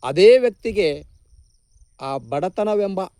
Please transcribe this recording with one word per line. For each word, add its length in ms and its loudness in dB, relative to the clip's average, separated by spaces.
ಅದೇ 340 6
ವ್ಯಕ್ತಿಗೆ 640 -4
ಆ 160 -8
ಬಡತನವೆಂಬ 800 -4